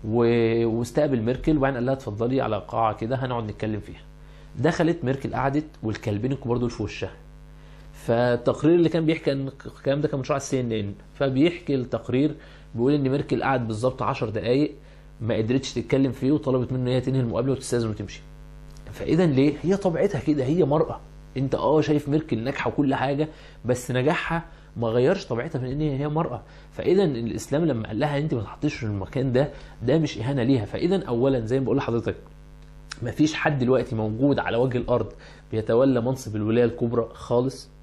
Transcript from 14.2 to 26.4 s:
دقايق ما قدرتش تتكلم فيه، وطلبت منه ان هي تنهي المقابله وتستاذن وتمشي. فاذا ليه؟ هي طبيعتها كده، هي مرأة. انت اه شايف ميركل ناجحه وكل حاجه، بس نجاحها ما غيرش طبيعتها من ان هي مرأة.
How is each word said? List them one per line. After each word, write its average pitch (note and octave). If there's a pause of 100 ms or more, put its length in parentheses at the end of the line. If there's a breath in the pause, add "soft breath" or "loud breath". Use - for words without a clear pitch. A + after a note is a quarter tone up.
دقايق A2+ (480 loud breath)
ما A2
قدرتش A#2+
تتكلم C3+
فيه، C3
وطلبت C3
منه B2+
ان B2
هي B2+
تنهي C3
المقابله A#2+
وتستاذن A#2+
وتمشي. G#2 (720)
فاذا F3
ليه؟ C#3+ (100)
هي F#3
طبيعتها F3
كده، D3
هي D3+
مرأة. C#3+ (360)
انت C3
اه D3
شايف D3
ميركل C#3+
ناجحه B2
وكل C3+
حاجه، C#3+ (360 loud breath)
بس B2
نجاحها D#3+ (320 loud breath)
ما A2+
غيرش C3
طبيعتها C3
من B2+
ان C#3+
هي D3
مرأة. D3+ (300 loud breath)